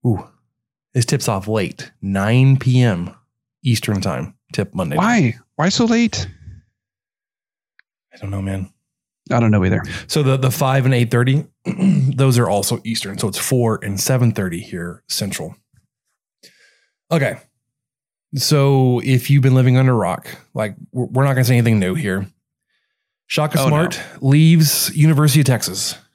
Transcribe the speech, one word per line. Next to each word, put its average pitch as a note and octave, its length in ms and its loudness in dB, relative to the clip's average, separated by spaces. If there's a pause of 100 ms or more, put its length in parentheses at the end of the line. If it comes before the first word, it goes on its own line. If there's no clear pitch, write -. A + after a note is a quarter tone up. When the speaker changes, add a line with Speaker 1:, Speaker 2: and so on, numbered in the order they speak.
Speaker 1:
Ooh, G#2 200 -2 (680)
this B2 100 0
tips - 240 -2
off G2+ 200 -4
late, G#2+ 520 -6
nine A2 560 2
P B2+ 240 0
M F#2+ 340 0 (480)
Eastern A2 380 -2
time, E2 340 -6 (200)
tip G2+ 200 -6
Monday E3+ 220 -4
night. F3 60 0
Speaker 2:
Why? G3+ 320 2 (220)
Why D#3+ 120 0
so - 160 0
late? A3+ 420 0 (1900)
Speaker 1:
I - 20 -20
don't G2+ 140 -12
know, G2 100 -6
man. F#2+ 320 -8 (580)
Speaker 2:
I B2+ 80 0
don't A2+ 120 2
know G#2 160 2
either. G#2+ 160 0 (240)
Speaker 1:
So D3+ 160 -2
the, C3+ 160 0
the C3 120 0
five C3 360 0
and C3 80 2
eight A#2+ 160 0
thirty, C3 340 0 (120)
<clears throat> - 100 -14
those C3+ 720 2
are A2+ 100 2
also G2+ 360 -2
Eastern. G#2 340 -8
So G2+ 100 -4
it's F#2 80 -8
four A#2 460 0
and G2+ 180 -6
seven B2 320 2
thirty F2+ 280 -6
here F2 480 -12
Central. - 480 -8 (1600)
Okay. C3+ 240 -2 (1000)
So C3+ 720 2
if C3 240 0
you've C#3 120 4
been C3 120 4
living B2+ 240 4
under C3 140 4
a A#2+ 40 2
rock, F#2 320 -2 (240)
like, G#2+ 240 -6 (160)
we're, B2 140 -4
we're C3 180 0
not C#3 80 2
gonna B2+ 140 2
say B2 80 2
anything A#2 240 4
new F#2+ 160 0
here. G2 320 -4 (1000)
Shaka D3+ 320 -2
Speaker 2:
Oh, C3+ 100 2
Speaker 1:
Smart D#3+ 300 0 (220)
Speaker 2:
no. C3+ 80 0
Speaker 1:
leaves D#3 680 4
University D3+ 460 4
of C3+ 60 2
Texas. A2+ 500 -2 (180)